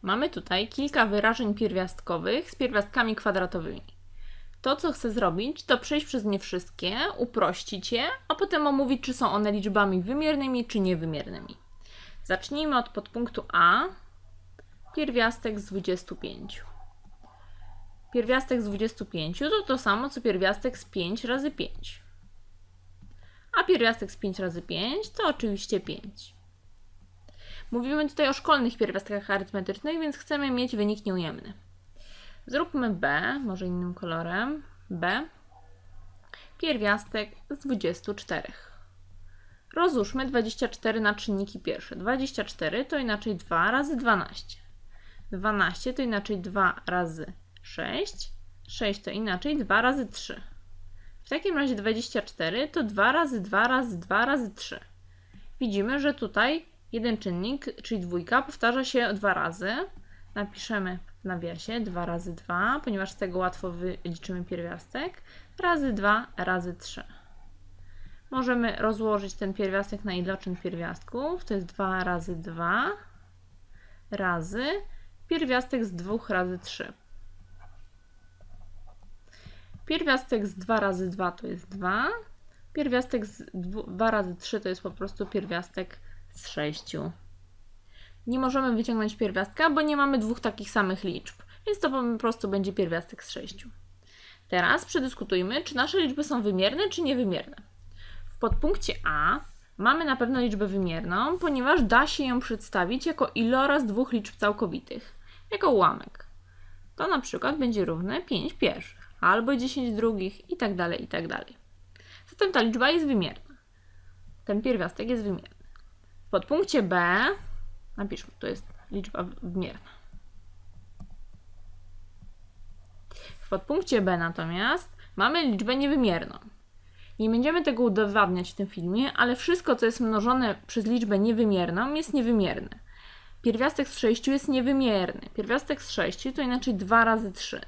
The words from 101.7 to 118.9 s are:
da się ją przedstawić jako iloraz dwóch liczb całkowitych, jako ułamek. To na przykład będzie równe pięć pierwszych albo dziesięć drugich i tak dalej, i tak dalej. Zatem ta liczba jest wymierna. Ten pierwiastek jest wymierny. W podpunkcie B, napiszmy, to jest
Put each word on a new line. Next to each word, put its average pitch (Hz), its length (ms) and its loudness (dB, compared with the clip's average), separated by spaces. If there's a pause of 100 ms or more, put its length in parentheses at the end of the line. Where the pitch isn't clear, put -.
da 233 240 6
się - 160 -2
ją 254 160 2
przedstawić 220 640 -2
jako 311 300 2
iloraz 262 500 4
dwóch 226 280 2
liczb 220 220 -2
całkowitych, - 840 -2 (320)
jako 403 180 2
ułamek. - 560 4 (720)
To - 120 -2
na 339 120 4
przykład 269 400 -2
będzie 226 260 2
równe 180 360 -2
pięć 277 320 -2
pierwszych - 540 -2 (140)
albo 226 340 6
dziesięć 247 400 0
drugich 208 540 0
i 349 80 -4
tak 202 180 0
dalej, 175 280 0
i - 40 -12
tak 165 200 -2
dalej. - 300 -6 (720)
Zatem 392 220 2
ta 285 100 6
liczba 233 280 4
jest 320 180 4
wymierna. 208 480 0 (920)
Ten 208 160 2
pierwiastek 220 480 0
jest 233 140 2
wymierny. 196 340 -4 (720)
W - 20 -18
podpunkcie 294 540 2
B, 180 420 4 (720)
napiszmy, - 420 -8
to - 80 -6
jest - 180 -6 (260)